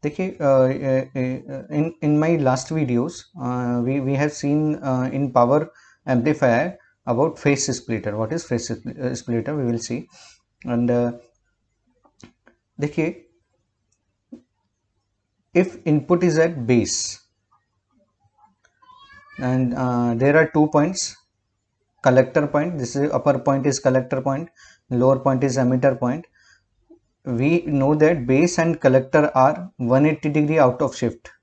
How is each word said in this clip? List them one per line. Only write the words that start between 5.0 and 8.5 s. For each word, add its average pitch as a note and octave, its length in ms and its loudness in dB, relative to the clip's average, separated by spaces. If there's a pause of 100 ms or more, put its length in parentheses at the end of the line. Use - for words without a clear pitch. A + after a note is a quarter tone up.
in C3+ 200 -2
power C3 380 2 (360)
amplifier C3+ 720 2 (280)
about C3+ 320 0
phase C#3 380 0
splitter। G#2 400 -6
What A2 160 -4
is E3 120 -6
phase A#2+ 260 -6